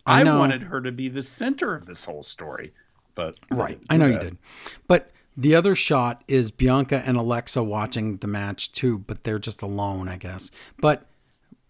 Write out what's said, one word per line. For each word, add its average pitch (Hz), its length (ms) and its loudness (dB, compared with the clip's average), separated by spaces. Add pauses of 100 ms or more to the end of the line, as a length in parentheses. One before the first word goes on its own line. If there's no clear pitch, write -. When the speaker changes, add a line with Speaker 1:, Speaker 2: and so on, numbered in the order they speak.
Speaker 1:
I 196 160 6
Speaker 2:
I - 20 6
Speaker 1:
know. 302 160 6
Speaker 2:
wanted 135 260 2
her 135 180 -6
to 127 100 -6
be 131 160 -6
the 131 140 -6
center 240 520 -4
of - 120 -12
this - 180 -12
whole - 180 -12
story. - 520 -12 (400)
But 82 240 -6 (120)
Speaker 1:
Right, 120 300 -4
Speaker 2:
they - 140 -2
Speaker 1:
I - 20 4
know 156 120 6
Speaker 2:
didn't 110 120 2
do - 60 -6
Speaker 1:
you 85 60 -10
Speaker 2:
that. 90 40 -14
Speaker 1:
did. - 500 -20
But 175 240 4 (240)
the 143 200 4
other 175 200 4
shot 123 540 0
is 127 220 2
Bianca 127 560 2
and 127 100 2
Alexa 117 460 0
watching 107 560 -2
the - 100 -8
match 101 440 -4
too, 120 260 0
but 104 260 -10
they're 110 140 -2
just 101 240 -8
alone, 101 460 -4
I 90 100 -8
guess. 92 320 -12 (280)
But, 147 280 2 (640)